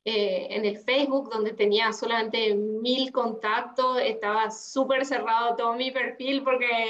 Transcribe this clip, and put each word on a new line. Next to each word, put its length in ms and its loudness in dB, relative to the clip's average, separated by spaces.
eh, 460 0
en 140 -2
el 120 0
Facebook, 540 0
donde 220 -2
tenía 400 2
solamente 640 0
mil 560 0
contactos, 880 0
estaba 500 0
súper 540 0
cerrado 500 0
todo 200 0
mi 160 -2
perfil 520 -2
porque, 240 2